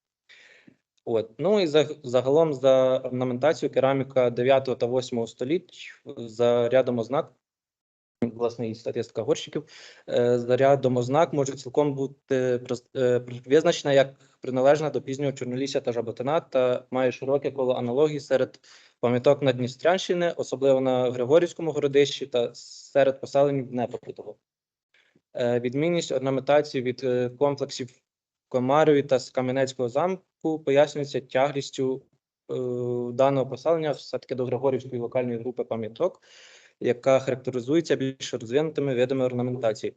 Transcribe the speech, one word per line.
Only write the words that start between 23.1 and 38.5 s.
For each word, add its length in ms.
поселень 440
Днепропетрового. 720
Е, 220
відмінність 520
орнаментації 720
від, 200
е, 260
комплексів 720
Комарові 540
та 160
з 100
Кам'янецького 600
замку 720
пояснюється 600
тяглістю, 840
е, 40
даного 340
поселення 440
все-таки 440
до 100
Григорівської 560
локальної 380
групи 240
пам'яток, 580
яка 400
характеризується 760
більш 380
розвинутими 600